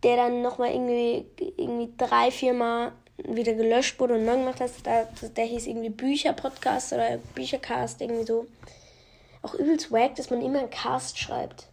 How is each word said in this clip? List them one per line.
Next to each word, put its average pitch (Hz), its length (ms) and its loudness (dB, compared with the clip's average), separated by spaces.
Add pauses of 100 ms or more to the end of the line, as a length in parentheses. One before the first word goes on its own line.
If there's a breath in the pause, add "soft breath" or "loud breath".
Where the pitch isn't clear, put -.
der 240 140 6
dann 240 260 2
nochmal 247 300 0
irgendwie, 240 520 0 (140)
irgendwie 240 580 -4
drei, 240 360 4
vier 254 200 0
Mal 233 400 0 (240)
wieder 226 380 -2
gelöscht 226 440 2
wurde 240 180 2
und 220 100 2
neu 233 100 4
gemacht 262 240 0
hat. 247 120 -2 (100)
Da, 226 260 2 (200)
der 233 180 -2
hieß 233 220 -6
irgendwie 226 200 -4
Bücher-Podcast 269 1040 0
oder 240 240 2 (180)
Büchercast, 247 680 -4
irgendwie 233 240 -2
so. 226 200 0 (960 loud breath)
Auch - 120 -8
übelst 302 380 2
wack, 247 240 4
dass 262 140 -8
man 240 100 0
immer 269 200 2
einen 240 100 -4
Cast - 480 -4
schreibt. - 540 -6